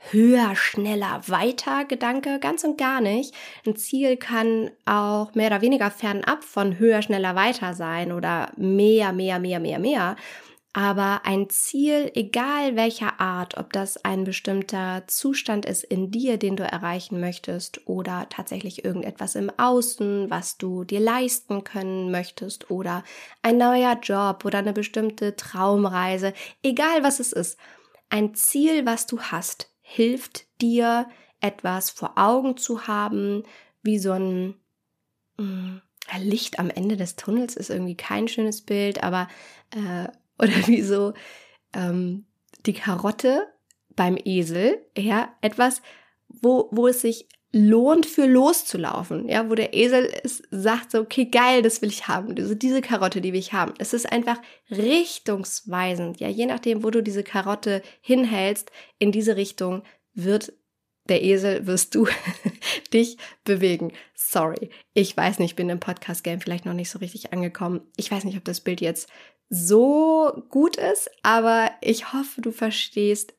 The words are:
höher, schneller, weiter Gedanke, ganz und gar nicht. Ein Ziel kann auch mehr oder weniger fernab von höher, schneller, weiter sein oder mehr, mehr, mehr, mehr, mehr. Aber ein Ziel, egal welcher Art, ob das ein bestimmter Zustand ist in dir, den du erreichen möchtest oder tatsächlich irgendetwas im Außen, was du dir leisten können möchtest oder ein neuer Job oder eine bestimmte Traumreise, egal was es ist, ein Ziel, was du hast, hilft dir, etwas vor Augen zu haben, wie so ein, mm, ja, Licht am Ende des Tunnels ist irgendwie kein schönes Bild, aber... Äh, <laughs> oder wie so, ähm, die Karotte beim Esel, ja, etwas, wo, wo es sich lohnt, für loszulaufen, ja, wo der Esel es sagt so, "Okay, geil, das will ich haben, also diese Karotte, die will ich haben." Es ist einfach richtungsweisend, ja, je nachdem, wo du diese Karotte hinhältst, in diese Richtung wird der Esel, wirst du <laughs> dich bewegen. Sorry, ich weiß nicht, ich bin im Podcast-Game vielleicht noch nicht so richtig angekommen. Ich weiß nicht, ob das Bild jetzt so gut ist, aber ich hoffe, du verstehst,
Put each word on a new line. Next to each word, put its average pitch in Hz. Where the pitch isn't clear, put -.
höher, 226
schneller, 208
weiter 254
Gedanke, 269
ganz 294
und 302
gar 262
nicht. 226
Ein 214
Ziel 262
kann 226
auch 208
mehr 220
oder 208
weniger 233
fernab 202
von 196
höher, 220
schneller, 190
weiter 196
sein 170
oder 170
mehr, 202
mehr, 185
mehr, 180
mehr, 160
mehr. 202
Aber 196
ein 196
Ziel, 294
egal 254
welcher 226
Art, 180
ob -
das 196
ein 190
bestimmter 190
Zustand 233
ist -
in 190
dir, 233
den 196
du 190
erreichen 175
möchtest 175
oder 180
tatsächlich 190
irgendetwas 190
im 202
Außen, 233
was 170
du 185
dir 196
leisten 226
können 190
möchtest -
oder 180
ein 233
neuer 247
Job 196
oder 202
eine 202
bestimmte 208
Traumreise, 190
egal 285
was 277
es -
ist, -
ein 208
Ziel, 294
was 226
du 233
hast, -
hilft -
dir, 233
etwas 190
vor -
Augen 254
zu -
haben, 208
wie 214
so 190
ein, 185
mm, 185
ja, 185
Licht 202
am 180
Ende 196
des 180
Tunnels 233
ist -
irgendwie 180
kein 208
schönes 214
Bild, 202
aber... 180
Äh, 180
<laughs> -
oder 185
wie 240
so, 202
ähm, 180
die 202
Karotte 214
beim 180
Esel, 185
ja, 208
etwas, 247
wo, 247
wo 240
es 247
sich 226
lohnt, 240
für 285
loszulaufen, 254
ja, 220
wo 226
der 214
Esel 247
es -
sagt 220
so, 226
"Okay, 220
geil, 247
das 226
will 214
ich -
haben, 185
also 202
diese 254
Karotte, 190
die 185
will 185
ich 185
haben." 185
Es 202
ist 240
einfach 240
richtungsweisend, 190
ja, -
je 220
nachdem, 233
wo 220
du 226
diese 202
Karotte 202
hinhältst, 220
in 202
diese 214
Richtung 196
wird 196
der -
Esel, 196
wirst 185
du 226
<laughs> -
dich 233
bewegen. 180
Sorry, 165
ich 202
weiß 170
nicht, 175
ich -
bin 175
im 175
Podcast-Game 175
vielleicht 175
noch 175
nicht 175
so 190
richtig -
angekommen. 175
Ich -
weiß 196
nicht, 196
ob 180
das 185
Bild 180
jetzt -
so 277
gut 320
ist, -
aber 226
ich -
hoffe, 269
du 233
verstehst, 208